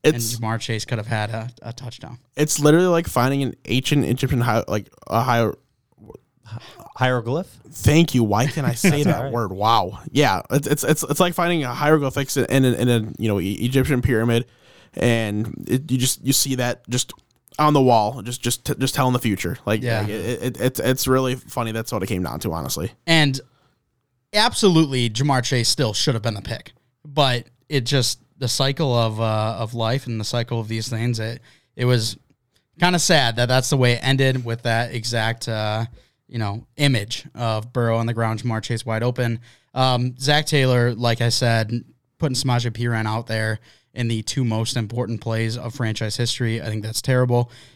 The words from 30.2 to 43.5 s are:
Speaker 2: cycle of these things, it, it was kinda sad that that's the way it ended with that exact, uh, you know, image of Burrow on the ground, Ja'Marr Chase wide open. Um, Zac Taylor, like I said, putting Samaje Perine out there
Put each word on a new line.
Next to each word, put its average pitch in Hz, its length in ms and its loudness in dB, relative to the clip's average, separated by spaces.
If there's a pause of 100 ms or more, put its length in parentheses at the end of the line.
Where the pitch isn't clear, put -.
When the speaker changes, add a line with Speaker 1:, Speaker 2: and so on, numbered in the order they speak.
Speaker 2:
cycle 120 340 -4
of 110 80 -8
these 113 220 -6
things, 117 300 -2
it, 113 220 -8 (340)
it 123 100 -2
was 117 320 2 (640)
kinda 175 200 4
sad 127 380 4
that 120 100 2
that's 127 220 2
the 147 80 2
way 123 160 6
it - 120 -4
ended 131 380 2
with 117 200 -6
that 117 300 0
exact, 113 540 -4
uh, 110 380 -2 (420)
you 117 120 -10
know, 107 260 -4 (100)
image 123 580 0
of 113 380 -2
Burrow 117 260 2
on 113 100 0
the 117 60 -2
ground, 110 300 -2
Ja'Marr 110 180 -2
Chase 113 240 -6
wide 113 180 -2
open. 120 360 -2 (340)
Um, 127 460 0
Zac 147 280 2
Taylor, 123 460 4
like 117 280 0
I 117 80 2
said, 113 560 0 (320)
putting 135 180 -2
Samaje 120 360 0
Perine 113 340 -2
out 113 220 -4
there 110 320 -2 (340)